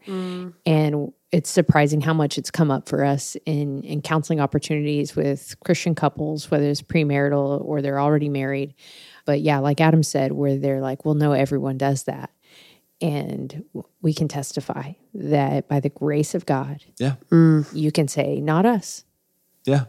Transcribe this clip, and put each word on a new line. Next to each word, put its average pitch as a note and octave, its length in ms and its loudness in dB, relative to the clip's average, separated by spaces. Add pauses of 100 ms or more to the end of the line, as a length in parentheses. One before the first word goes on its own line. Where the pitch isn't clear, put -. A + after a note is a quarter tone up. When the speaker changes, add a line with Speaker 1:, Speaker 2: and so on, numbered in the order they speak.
Speaker 1:
Mm. F3+ 460 -8 (120)
Speaker 2:
And D3+ 460 2 (220)
it's - 160 0
surprising D3+ 500 4
how D#3 140 0
much D3+ 240 0
it's C3+ 120 -8
come D#3 220 2
up - 160 -2
for D3 160 0
us C#3 320 -2 (100)
in, C#3+ 380 -4
in D3 180 -6
counseling D#3 380 -2
opportunities D3 760 -2
with C#3 360 -2 (120)
Christian E3+ 300 0
couples, D3+ 540 -4
whether D3 200 2
it's C#3+ 120 -2
premarital C#3+ 840 0
or D3 160 -4
they're C#3 180 -2
already D3 300 2
married. C#3 440 -4 (520)
But C#3+ 160 0
yeah, D3 180 2
like C#3+ 220 2
Adam D#3+ 200 6
said, C3+ 300 0
where C#3+ 240 0
they're C#3 240 0
like, C3+ 240 -6
"Well, D3+ 120 2
no, D3 180 2
everyone C3+ 440 0
does C3+ 260 0
that." C3+ 260 -8 (720)
And C#3 480 -4 (240)
w-, - 100 -10 (180)
we D#3 120 2
can D3+ 160 -2
testify C#3 640 -8 (200)
that C#3+ 540 0
by C#3+ 140 0
the C#3+ 80 -2
grace D3 440 -2
of F3+ 120 -4
God, C#3 400 -4 (120)
Speaker 3:
Yeah. C3 180 -2 (160)
Speaker 1:
Mm. D#3+ 420 6
Speaker 2:
you D3+ 180 0
can D3+ 160 2
say, C#3 320 -2
"Not D#3 260 2
us." A3+ 380 0 (600)
Speaker 3:
Yeah. C3+ 240 2